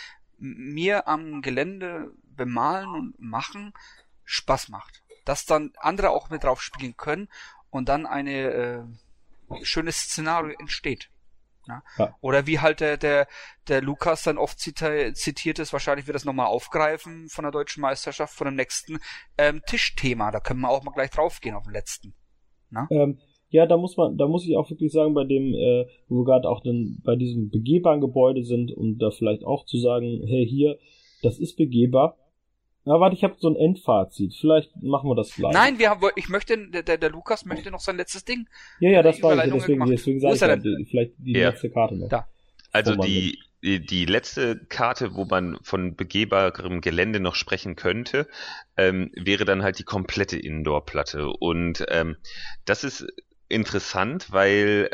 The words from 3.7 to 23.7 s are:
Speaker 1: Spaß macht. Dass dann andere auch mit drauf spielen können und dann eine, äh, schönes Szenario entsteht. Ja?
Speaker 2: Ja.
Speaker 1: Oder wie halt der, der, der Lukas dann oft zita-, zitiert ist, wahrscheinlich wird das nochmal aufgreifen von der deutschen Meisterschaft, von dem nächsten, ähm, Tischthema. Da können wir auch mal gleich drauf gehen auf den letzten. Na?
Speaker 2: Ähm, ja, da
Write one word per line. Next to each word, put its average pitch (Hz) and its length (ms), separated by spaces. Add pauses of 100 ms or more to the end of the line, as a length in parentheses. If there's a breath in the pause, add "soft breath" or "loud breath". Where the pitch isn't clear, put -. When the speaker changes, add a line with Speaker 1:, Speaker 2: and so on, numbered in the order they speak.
Speaker 1:
Spaß - 460
macht. - 320 (240)
Dass 139 180
dann 151 340
andere 190 320
auch - 200
mit 156 140
drauf 131 180
spielen 127 340
können 170 320 (400 loud breath)
und 131 200
dann 147 180
eine, 139 240 (220)
äh, 120 300 (800)
schönes 160 340
Szenario 156 600
entsteht. - 520 (580)
Ja? 120 140 (160 loud breath)
Speaker 2:
Ja. 107 220
Speaker 1:
Oder 139 260
wie 156 140
halt 156 200
der, 151 160
der, 143 320 (400 loud breath)
der 135 140
Lukas 147 400
dann 160 160
oft - 200
zita-, 151 540
zitiert - 460
ist, 156 140
wahrscheinlich 143 340
wird 143 80
das 139 100
nochmal 131 220
aufgreifen 156 840
von - 160
der 147 80
deutschen 147 300
Meisterschaft, 135 520
von 143 120
dem 139 100
nächsten, 143 420 (380 loud breath)
ähm, 147 300
Tischthema. 123 640
Da 107 100
können 127 200
wir 127 100
auch 135 140
mal 143 80
gleich 135 180
drauf 156 300
gehen 110 140
auf 104 100
den 104 100
letzten. - 400 (560)
Na? 143 200
Speaker 2:
Ähm, 143 280 (320)
ja, 160 160
da 170 100